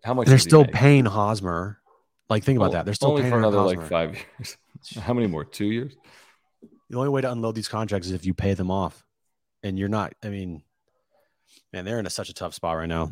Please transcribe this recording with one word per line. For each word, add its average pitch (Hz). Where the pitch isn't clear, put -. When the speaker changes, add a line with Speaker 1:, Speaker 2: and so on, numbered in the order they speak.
Speaker 1:
how 120
much 127
Speaker 2:
They're 135
Speaker 1:
does 127
he -
Speaker 2:
still 151
Speaker 1:
make? -
Speaker 2:
paying 139
Hosmer. 101
Like, 107
think 135
about 98
Speaker 1:
Oh, 87
Speaker 2:
that. 82
They're 101
still 139
Speaker 1:
only 143
Speaker 2:
paying 127
Speaker 1:
for 117
another, 104
Speaker 2:
Hosmer. 92
Speaker 1:
like, 80
five 82
years. -
<laughs> -
How 107
many 120
more? 78
Two -
years? 120
Speaker 2:
The 120
only 139
way 139
to 127
unload 113
these 110
contracts 101
is 95
if 92
you 92
pay 98
them 92
off, 92
and 98
you're 98
not. 104
I 104
mean, 92
man, 92
they're 113
in 101
a, 87
such -
a 85
tough 87
spot 82
right 82
now. 82